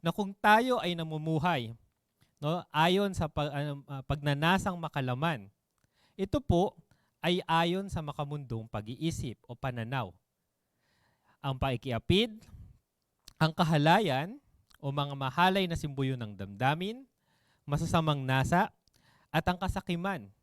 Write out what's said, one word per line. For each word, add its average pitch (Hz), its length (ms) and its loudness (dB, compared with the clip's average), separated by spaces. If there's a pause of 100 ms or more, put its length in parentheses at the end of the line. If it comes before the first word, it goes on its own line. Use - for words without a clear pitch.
na 170 80 2
kung 196 240 -4
tayo 233 480 4
ay 175 160 -2
namumuhay, 156 800 0 (640)
no, 160 320 -2
ayon 180 400 4
sa 165 160 -2
pag-, 147 240 -4
ano, 143 320 -6
ah, 139 160 -10
pagnanasang 151 720 2
makalaman, 143 720 -2 (720)
ito 226 240 -2
po 180 320 2 (480)
ay 180 240 0
ayon 170 440 2
sa 180 120 -6
makamundong 143 680 -8
pag-iisip 123 680 -6 (120)
o 123 40 -10
pananaw. 120 600 -4 (1300)
Ang 135 160 -4
paikiapid, 139 800 0 (960)
ang 160 160 2
kahalayan 160 880 2 (400)
o 139 160 -6
mga 143 240 -4
mahalay 180 480 2
na 170 80 -4
simbuyo 135 400 -2
ng 107 240 -8
damdamin, 143 640 -2 (640)
masasamang 156 560 0
nasa, 131 480 2 (640)
at 160 80 2
ang 180 160 -2
kasakiman. 185 640 -4 (200)